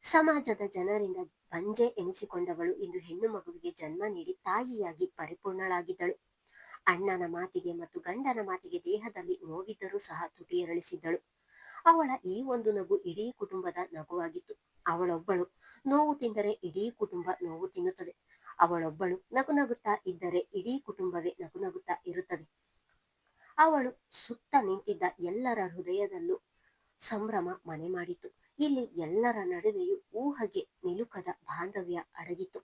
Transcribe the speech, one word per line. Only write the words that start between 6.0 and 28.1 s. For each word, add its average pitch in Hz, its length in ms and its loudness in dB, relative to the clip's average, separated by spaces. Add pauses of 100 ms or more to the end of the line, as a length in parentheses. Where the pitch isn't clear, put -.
ಅಣ್ಣನ 196 400 2
ಮಾತಿಗೆ 349 460 -4
ಮತ್ತು 339 280 -8
ಗಂಡನ 269 420 0
ಮಾತಿಗೆ 359 360 -4
ದೇಹದಲ್ಲಿ 190 680 -2
ನೋವಿದ್ದರೂ 190 520 -6
ಸಹ 170 300 -6
ತುಟಿ - 280 -6
ಎರಳಿಸಿದ್ದಳು. 240 600 -2 (680)
ಅವಳ 330 240 10 (140)
ಈ 190 180 -2
ಒಂದು 240 300 2
ನಗು 190 260 2
ಇಡೀ 202 340 -4
ಕುಟುಂಬದ 185 440 -6 (160)
ನಗುವಾಗಿತ್ತು. 339 640 -6 (320)
ಅವಳೊಬ್ಬಳು 175 680 0 (320)
ನೋವು 294 280 6
ತಿಂದರೆ 214 380 0
ಇಡೀ 190 380 -2
ಕುಟುಂಬ 185 400 -4 (120)
ನೋವು 170 260 -4
ತಿನ್ನುತ್ತದೆ. 180 460 -4 (460)
ಅವಳೊಬ್ಬಳು 170 720 2
ನಗು 269 200 2
ನಗುತ್ತಾ 240 540 2
ಇದ್ದರೆ 180 320 -2
ಇಡೀ 208 400 -4
ಕುಟುಂಬವೇ 180 640 -4
ನಗು 349 180 -12
ನಗುತ್ತಾ 190 480 -6
ಇರುತ್ತದೆ. 180 420 -8 (1120)
ಅವಳು 302 520 6
ಸುತ್ತ - 520 -6
ನಿಂತಿದ್ದ 196 400 0 (180)
ಎಲ್ಲರ 220 440 0
ಹೃದಯದಲ್ಲೂ 185 760 -2 (580)
ಸಂಭ್ರಮ 214 500 -2 (180)
ಮನೆ 160 220 -6
ಮಾಡಿತು. - 400 -4 (300)